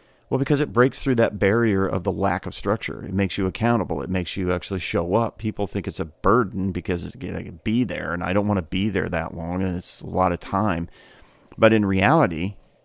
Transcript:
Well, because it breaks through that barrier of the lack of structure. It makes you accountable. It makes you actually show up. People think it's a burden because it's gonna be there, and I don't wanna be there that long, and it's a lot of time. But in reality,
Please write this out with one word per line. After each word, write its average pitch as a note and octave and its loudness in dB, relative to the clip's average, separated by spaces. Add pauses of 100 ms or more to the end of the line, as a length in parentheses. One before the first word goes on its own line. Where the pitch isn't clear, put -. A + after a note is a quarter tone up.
(320)
Well, C3 0
because C#3 2
it D3 -2
breaks B2 4
through C3 2
that A2 2
barrier G#2 4
of F#2 -2
the G2 0
lack F#2 -2
of F2+ -8
structure. - -4
It - -8
makes G2 0
you F#2+ 0
accountable. F#2+ 0
It - -6
makes F2+ -4
you F2+ 0
actually F2+ -4
show F#2 -2
up. A2+ 0
People G#2 -4
think F#2+ -4
it's - -10
a F2+ -2
burden G2 0
because F2 -4
it's - -12
gonna - -8
be G#2+ 0
there, D#2+ -4
and F2 -4
I F2+ -2
don't G2+ 2
wanna G2+ 2
be F#2+ -2
there F2+ 0
that E2 -4
long, F2 -4
and F#2+ -2
it's - -10
a - -12
lot F2+ 2
of F2 -4
time. F#2+ -2 (680)
But A2 6
in G#2+ 4
reality, G2 2 (280)